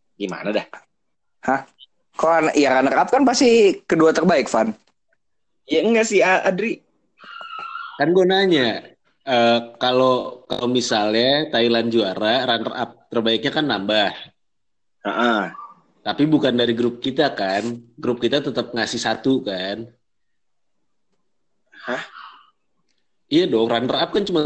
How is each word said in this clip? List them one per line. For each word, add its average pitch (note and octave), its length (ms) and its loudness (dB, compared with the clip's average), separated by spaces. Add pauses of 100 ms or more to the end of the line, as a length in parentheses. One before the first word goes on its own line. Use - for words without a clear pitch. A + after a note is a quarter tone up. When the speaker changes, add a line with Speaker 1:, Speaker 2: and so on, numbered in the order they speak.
(200)
Speaker 1:
Gimana G2 320 -6
dah? G#2+ 160 -4 (800)
Speaker 2:
Hah? C3+ 160 0 (560)
Kok D#3 80 2
an-, D#3+ 320 2
ya C3+ 160 4
runner C3+ 240 2
up F3+ 80 2
kan C4+ 160 2
pasti A#3 640 4
kedua D#3+ 240 4
terbaik, D#3 400 2
Van. A2 240 0 (880)
Speaker 1:
Ya D#3 160 0
enggak A3 320 2
sih, G3+ 80 2
A-, F3+ 240 2
Adri. F#3+ 400 -2 (1120)
Speaker 3:
Kan D3 160 0
gue F#3 160 4
nanya, E3 560 2 (400)
eh, A#2 360 2 (200)
kalau, B2+ 640 0
kalau - 240 -6
misalnya B2 800 0
Thailand A#2 400 0
juara, A2 560 0
runner A#2 320 -2
up - 320 -10
terbaiknya A2+ 480 0
kan D#3 160 0
nambah. G#2 400 0 (960)
Speaker 1:
Heeh. A2+ 340 0 (640)
Speaker 3:
Tapi G#2 240 -2
bukan C3+ 280 2
dari A#2+ 200 0
grup A#2+ 240 -2
kita C3+ 320 -2
kan. G#2 480 -4 (160)
Grup A#2+ 240 -4
kita B2 240 -2
tetap A#2+ 320 -6
ngasih A#2 240 -4
satu A#2+ 400 -2
kan. G2+ 480 -6 (2000)
Speaker 1:
Hah? B2 160 -6 (1300)
Speaker 3:
Iya E3 160 2
dong, A2+ 240 0
runner A#2 260 0
up D#3+ 160 -2
kan G3+ 140 -2
cuma F3 200 0